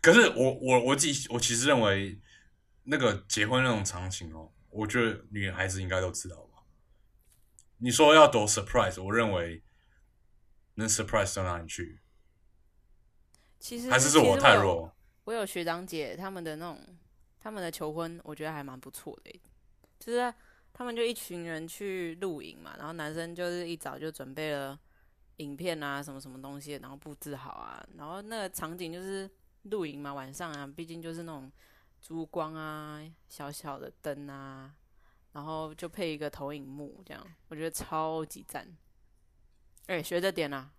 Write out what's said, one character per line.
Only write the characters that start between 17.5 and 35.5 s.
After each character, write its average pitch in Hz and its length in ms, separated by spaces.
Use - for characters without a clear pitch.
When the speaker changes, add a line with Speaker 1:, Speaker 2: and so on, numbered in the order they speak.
Speaker 2:
们 208 100
的 170 80
求 151 240
婚， 165 300
我 156 100
觉 156 100
得 156 80
还 147 120
蛮 131 160
不 131 100
错 - 340
的 - 60
欸。 - 120
就 226 120
是 240 220
他 247 100
们 240 120
就 233 80
一 240 100
群 175 300
人 165 240
去 180 520
露 175 220
营 80 180
嘛， 82 180
然 147 100
后 160 60
男 156 200
生 170 220
就 175 120
是 175 200
一 170 100
早 139 200
就 156 140
准 135 220
备 156 180
了 139 280
影 143 180
片 165 260
啊， 143 200
什 143 100
么 135 80
什 135 100
么 131 120
东 139 180
西， 147 140
然 135 160
后 139 80
布 151 180
置 143 200
好 131 160
啊， - 340
然 151 120
后 190 160
那 220 180
个 185 80
场 165 280
景 170 160
就 180 80
是 190 280
露 202 220
营 143 140
嘛， 143 140
晚 135 200
上 170 180
啊， 143 240
毕 165 100
竟 165 160
就 165 120
是 170 100
那 165 80
种 135 200
烛 165 260
光 156 280
啊， 151 480
小 143 240
小 143 280
的 135 120
灯 143 240
啊， 135 440
然 147 140
后 156 280